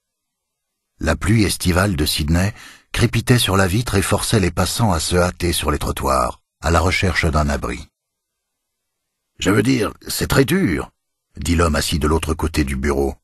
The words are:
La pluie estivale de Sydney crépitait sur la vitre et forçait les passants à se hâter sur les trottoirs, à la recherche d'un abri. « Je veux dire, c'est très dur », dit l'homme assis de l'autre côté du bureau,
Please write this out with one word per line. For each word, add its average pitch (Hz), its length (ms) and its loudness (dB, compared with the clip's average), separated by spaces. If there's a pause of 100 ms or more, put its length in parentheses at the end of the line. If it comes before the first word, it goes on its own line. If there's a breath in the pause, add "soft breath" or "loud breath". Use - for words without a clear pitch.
(1000)
La 78 160 0
pluie 107 280 2
estivale 90 520 0
de 69 100 0
Sydney 85 480 0 (400 loud breath)
crépitait 120 460 2
sur 95 180 0
la 98 100 4
vitre 98 280 -2
et 98 60 4
forçait - 380 0
les 87 120 0
passants 98 400 0
à 82 80 0
se - 160 -2
hâter 87 360 0
sur 78 200 -2
les 73 80 -2
trottoirs, 65 600 -2 (220)
à 80 100 0
la 85 80 4
recherche 87 460 0
d'un 76 240 0
abri. « 62 380 -6 (1500)
Je 87 100 -2
veux 117 140 4
dire, 120 280 0 (160)
c'est - 200 -4
très 139 180 4
dur », 123 460 -2 (460)
dit 82 180 0
l'homme 80 200 2
assis 71 240 -2
de 73 80 0
l'autre 80 260 0
côté 78 300 -2
du 69 120 -4
bureau, 67 480 -2